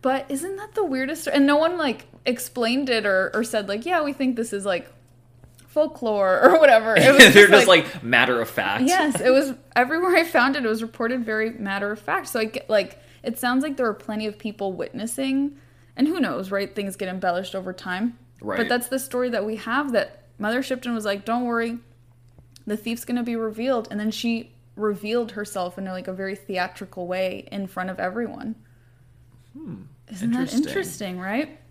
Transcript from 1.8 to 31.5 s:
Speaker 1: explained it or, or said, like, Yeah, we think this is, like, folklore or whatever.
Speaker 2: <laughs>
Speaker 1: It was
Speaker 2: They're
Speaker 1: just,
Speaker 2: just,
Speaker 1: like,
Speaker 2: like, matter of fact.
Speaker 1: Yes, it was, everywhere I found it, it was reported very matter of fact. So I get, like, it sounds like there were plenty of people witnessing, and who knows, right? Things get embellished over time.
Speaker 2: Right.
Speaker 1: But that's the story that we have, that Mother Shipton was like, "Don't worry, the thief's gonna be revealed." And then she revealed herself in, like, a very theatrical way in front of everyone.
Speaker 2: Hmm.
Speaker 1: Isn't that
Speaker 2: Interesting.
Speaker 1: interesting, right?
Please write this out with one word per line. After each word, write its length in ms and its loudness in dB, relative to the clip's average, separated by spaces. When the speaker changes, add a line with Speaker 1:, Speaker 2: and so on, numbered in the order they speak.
Speaker 1:
explained 640 -2
it 160 0
or, 280 2
or 100 0
said, 260 -4
like, 160 -6
Yeah, 180 0
we 80 -2
think 240 -2
this 180 -6
is, 120 -6
like, 260 -4
folklore 680 2
or 180 8
whatever. 360 6
Speaker 2:
<laughs> 20 8
Speaker 1:
It 160 8
was 200 10
Speaker 2:
They're 140 12
Speaker 1:
just, 40 8
Speaker 2:
just, 160 8
Speaker 1:
like, 260 6
Speaker 2:
like, 100 -14
matter 380 4
of 80 -4
fact. 340 -2
Speaker 1:
Yes, 360 2
it 120 2
was, 220 2
everywhere 400 2
I 80 4
found 320 2
it, 100 -4
it 20 0
was 140 -2
reported 440 -4
very 260 -2
matter 400 -6
of 80 -10
fact. 280 -4
So 120 -4
I 60 -2
get, 240 -10
like, 300 0
it 160 -8
sounds 240 0
like 140 -6
there 100 -2
were 60 -2
plenty 340 -8
of 100 -8
people 360 -6
witnessing, 840 -4
and 120 2
who 120 -2
knows, 320 -4
right? 220 -4
Things 220 -8
get 140 -8
embellished 460 -4
over 180 -8
time. 440 -4
Speaker 2:
Right. 160 -4
Speaker 1:
But 120 -2
that's 180 -2
the 120 -4
story 300 -4
that 160 -4
we 120 -6
have, 360 -4
that 300 -4
Mother 240 -2
Shipton 320 -6
was 120 -4
like, 200 -4
"Don't 200 -2
worry, 320 -2
the 100 -2
thief's 280 -6
gonna 180 -4
be 120 -4
revealed." 540 -2
And 100 -8
then 120 -2
she 400 -4
revealed 580 -4
herself 440 -8
in, 80 -8
like, 220 -10
a 60 -8
very 220 -6
theatrical 720 -8
way 440 -6
in 160 -8
front 220 -8
of 100 -10
everyone. 560 -6
Speaker 2:
Hmm. 260 -14
Speaker 1:
Isn't 200 -4
that 80 0
Speaker 2:
Interesting. 280 -2
Speaker 1:
interesting, 520 -6
right? 400 -6